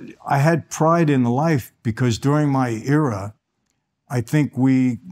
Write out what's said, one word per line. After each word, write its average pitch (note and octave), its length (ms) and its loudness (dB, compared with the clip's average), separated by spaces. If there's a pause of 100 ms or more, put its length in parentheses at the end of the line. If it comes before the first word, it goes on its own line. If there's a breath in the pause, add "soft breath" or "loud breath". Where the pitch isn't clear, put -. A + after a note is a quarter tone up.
(280)
I C3+ 100 0
had D#3 320 2
pride E3 400 2
in C3+ 140 2
the A#2+ 80 0
life C#3+ 500 -2
because A#2 380 -2
during D3 300 0
my B2 360 -2
era, A#2+ 480 -2 (760)
I B2 100 -2
think D3 340 0
we, B2+ 440 2 (120)